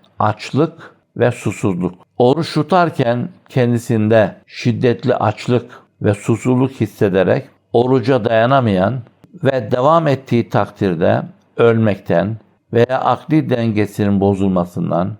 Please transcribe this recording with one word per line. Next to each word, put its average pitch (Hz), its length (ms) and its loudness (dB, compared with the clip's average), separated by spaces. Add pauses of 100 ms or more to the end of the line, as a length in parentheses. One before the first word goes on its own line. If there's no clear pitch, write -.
(200)
açlık 127 760 -4 (220)
ve 120 140 2
susuzluk. 92 640 -4 (240)
Oruç 139 360 2
tutarken 147 760 0 (200)
kendisinde 113 840 2 (120)
şiddetli 120 680 -2
açlık - 680 -4 (200)
ve 104 120 0
susuzluk 127 580 0
hissederek 101 800 0 (240)
oruca 123 520 2
dayanamayan 117 720 2 (440)
ve 127 280 -2
devam 151 360 2
ettiği 127 420 -2
takdirde 101 720 0 (360)
ölmekten 110 800 2 (360)
veya 117 280 0
akli 127 480 0
dengesinin 104 720 0
bozulmasından, 92 1000 0